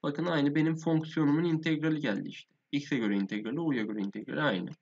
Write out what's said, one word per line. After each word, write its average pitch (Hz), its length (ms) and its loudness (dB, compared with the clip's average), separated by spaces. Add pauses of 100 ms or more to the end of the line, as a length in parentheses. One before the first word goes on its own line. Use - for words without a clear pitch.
Bakın 147 220 -2
aynı 147 300 2
benim 156 220 4
fonksiyonumun 160 680 2
integrali 156 560 0
geldi 107 280 -2
işte. - 260 -16 (180)
X'e 143 240 -2
göre 104 200 2
integrali, 107 440 -2
u'ya 139 220 0
göre 107 180 -4
integrali 107 400 -6
aynı. 98 300 -2 (120)